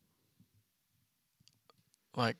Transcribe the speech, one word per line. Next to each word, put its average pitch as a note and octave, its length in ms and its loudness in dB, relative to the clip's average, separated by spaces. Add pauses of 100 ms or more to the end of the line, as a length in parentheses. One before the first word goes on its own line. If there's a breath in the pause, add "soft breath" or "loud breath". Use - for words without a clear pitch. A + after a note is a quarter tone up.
(2250)
like, A#2+ 260 2